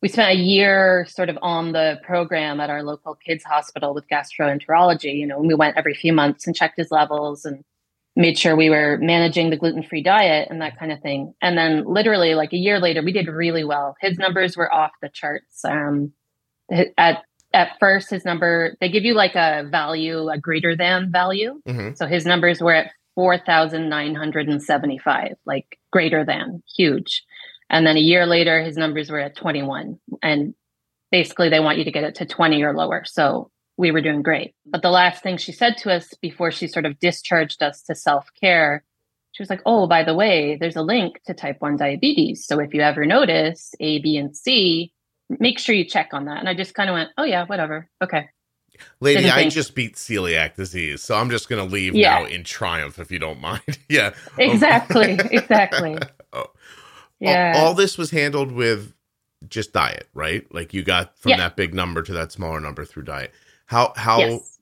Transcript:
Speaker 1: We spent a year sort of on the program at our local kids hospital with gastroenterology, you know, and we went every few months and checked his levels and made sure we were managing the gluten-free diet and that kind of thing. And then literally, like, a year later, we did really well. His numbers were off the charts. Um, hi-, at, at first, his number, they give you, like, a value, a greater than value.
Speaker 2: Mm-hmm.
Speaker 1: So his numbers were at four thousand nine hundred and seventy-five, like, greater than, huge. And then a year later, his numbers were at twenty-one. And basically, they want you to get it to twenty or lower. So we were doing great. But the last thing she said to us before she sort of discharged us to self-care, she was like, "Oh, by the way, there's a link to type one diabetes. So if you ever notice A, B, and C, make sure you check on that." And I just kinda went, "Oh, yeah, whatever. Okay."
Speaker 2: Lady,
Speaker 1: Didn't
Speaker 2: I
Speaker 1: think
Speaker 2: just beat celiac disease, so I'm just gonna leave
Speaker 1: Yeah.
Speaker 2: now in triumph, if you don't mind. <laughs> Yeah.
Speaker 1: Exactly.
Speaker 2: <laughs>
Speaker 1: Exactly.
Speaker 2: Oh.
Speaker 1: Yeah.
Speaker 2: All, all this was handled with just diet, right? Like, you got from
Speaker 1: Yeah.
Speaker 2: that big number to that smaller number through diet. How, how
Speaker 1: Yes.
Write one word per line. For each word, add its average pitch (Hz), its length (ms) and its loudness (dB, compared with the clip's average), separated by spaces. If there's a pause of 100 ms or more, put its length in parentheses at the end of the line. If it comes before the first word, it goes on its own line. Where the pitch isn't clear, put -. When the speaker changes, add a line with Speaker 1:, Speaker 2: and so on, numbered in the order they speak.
Speaker 1:
We 208 80 0
spent 214 220 2
a 190 100 2
year 190 640 4
sort 180 220 -6
of 160 140 -6
on 165 300 -2
the 156 280 0
program 160 580 -2
at 147 120 -4
our 147 100 -6
local 147 320 -10
kids 160 300 -8
hospital 147 500 -2
with 147 140 -8
gastroenterology, 151 1080 2
you 147 120 -4
know, 139 100 -6
and 156 100 2
we 165 60 4
went 151 240 2
every 151 160 0
few 165 180 0
months 147 360 2
and 170 80 -2
checked - 240 -2
his 160 100 -4
levels 151 560 0
and 143 180 -10 (520)
made 165 200 4
sure 165 200 4
we 156 160 6
were 151 280 2
managing 165 520 2
the 156 60 -2
gluten-free 160 440 -4
diet 180 480 4
and 165 100 -10
that 156 200 -8
kind 160 120 -8
of 147 100 -8
thing. 139 380 -8
And 175 160 0
then 160 300 0
literally, 196 480 2
like, 151 180 -2
a 175 60 -4
year 196 220 2
later, 165 240 0
we 175 80 -2
did 185 160 -2
really 165 360 -2
well. 143 380 -4
His 190 160 -2
numbers 185 400 0
were 170 160 -2
off 156 160 2 (140)
the 143 60 -12
charts. - 540 -12
Um, 147 500 -2 (580)
hi-, 180 260 2
at, 165 240 4 (320)
at 180 260 2
first, 190 300 4
his 185 160 -6
number, 170 560 0
they 180 80 0
give 196 160 0
you, 240 80 2
like, 202 220 2
a 156 340 0
value, 160 600 -4
a 147 100 -4
greater 165 360 -2
than 180 360 0
value. 196 560 -2
Speaker 2:
Mm-hmm. 120 260 -6
Speaker 1:
So 156 140 -6
his 160 180 0
numbers 175 340 2
were 170 140 4
at 160 160 2 (240)
four 180 240 2
thousand 160 500 0
nine 151 280 -4
hundred 151 340 -4
and 147 140 -2
seventy-five, 143 720 -2 (100)
like, - 320 -8 (140)
greater 160 340 2
than, - 380 -6 (120)
huge. 143 480 0 (500)
And 160 140 6
then 156 80 4
a 156 60 4
year 175 240 6
later, 170 360 4
his 160 140 -6
numbers 156 340 -4
were 151 120 -4
at 143 160 -8
twenty-one. 139 600 -6 (240)
And 147 320 0 (560)
basically, 175 380 2
they 156 140 4
want 156 160 2
you 165 80 -2
to 165 60 -6
get 147 120 -4
it - 120 -6
to 175 100 -8
twenty 156 380 2
or 147 120 0
lower. 156 300 -4
So - 440 0 (280)
we 175 140 2
were 156 100 2
doing 147 200 -2
great. 151 320 -2 (120)
But 147 160 -6
the 180 100 2
last 180 320 4
thing 185 140 -4
she - 160 -10
said 240 240 0
to - 120 -8
us 175 320 -2
before 165 300 -4
she 165 160 -8
sort 151 180 -4
of 143 140 -6
discharged 165 640 0
us 143 200 -4
to 160 120 -8
self-care, 151 880 0 (480)
she - 100 -16
was 190 80 -12
like, 190 160 -4
"Oh, 214 220 4
by 165 160 4
the 160 100 0
way, 160 460 2
there's 165 160 -4
a 160 60 -4
link 160 460 -2
to 180 60 -8
type 147 280 -10
one 147 160 -2
diabetes. 151 680 0
So 147 140 -2
if 147 140 -4
you 151 80 0
ever 147 240 2
notice 165 760 2
A, 151 200 -2
B, 151 180 0
and 143 180 -6
C, 180 560 0 (380)
make - 280 0
sure - 160 -2
you 185 120 2
check - 260 -4
on 143 140 -8
that." 147 140 -10
And 175 100 -6
I 185 40 -2
just 180 220 -8
kinda 196 160 -2
went, 165 260 -4
"Oh, 285 60 -2
yeah, 180 220 -2
whatever. 165 440 -8 (140)
Okay." 156 240 -4 (720)
Speaker 2:
Lady, 143 220 4
Speaker 1:
Didn't 127 120 4
Speaker 2:
I 139 100 4
Speaker 1:
think 151 100 2
Speaker 2:
just 156 220 -4
beat 120 200 -4
celiac 85 600 -2
disease, 87 460 -6
so 117 140 -4
I'm 117 140 0
just 117 180 -4
gonna 107 160 -4
leave 95 320 -4
Speaker 1:
Yeah. 175 240 4
Speaker 2:
now 82 60 -6
in 87 180 -10
triumph, 82 560 -8
if 85 120 -14
you 90 80 -8
don't 76 200 -8
mind. 104 440 -8
<laughs> - 40 -20
Yeah. 127 240 0 (260)
Speaker 1:
Exactly. 226 880 4
Speaker 2:
<laughs> 233 60 -6
Speaker 1:
Exactly. 196 640 0 (360)
Speaker 2:
Oh. - 140 -10 (720)
Speaker 1:
Yeah. 180 380 2
Speaker 2:
All, 156 100 6
all 170 80 2
this 190 240 0
was 160 100 -4
handled 143 420 -2
with 113 440 -2 (520)
just - 260 -8
diet, 65 420 -2
right? 80 360 -6
Like, 85 220 -12
you 95 80 -4
got 90 380 -2
from - 120 0
Speaker 1:
Yeah. - 60 4
Speaker 2:
that 87 180 -2
big 90 200 -4
number 87 260 -4
to 90 120 -10
that 82 180 -8
smaller 80 280 -8
number 76 240 -12
through 76 200 -16
diet. 69 280 -12 (360)
How, 120 280 2
how 113 220 2
Speaker 1:
Yes. 117 440 -2